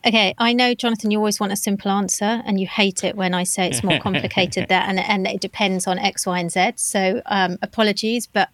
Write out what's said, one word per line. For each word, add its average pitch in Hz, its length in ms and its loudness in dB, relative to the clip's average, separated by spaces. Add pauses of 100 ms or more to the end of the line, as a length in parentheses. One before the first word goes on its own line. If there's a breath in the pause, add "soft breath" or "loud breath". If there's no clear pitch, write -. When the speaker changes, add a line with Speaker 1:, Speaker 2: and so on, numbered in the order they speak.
Speaker 1:
Okay, 220 300 4
I 233 160 2
know, 247 220 4
Jonathan, 226 360 -2
you 214 60 2
always 214 240 0
want 202 140 0
a - 20 -4
simple 202 340 -2
answer 202 540 0
and 190 160 0
you 190 60 -2
hate 196 360 0
it 190 140 -2
when 185 160 0
I 180 120 0
say 180 220 -2
it's 135 160 -2
more 202 160 2
complicated 185 720 -2
Speaker 2:
<laughs> - 0 -
Speaker 1:
that, 185 220 2
and, 190 100 0
and 196 260 0
it 196 140 -4
depends 190 460 -2
on 180 120 0
X, - 280 -2
Y, 180 120 0
and 175 140 -2
Z. 190 240 2
So, 190 480 0
um, 185 380 0
apologies, 220 640 0
but - 280 0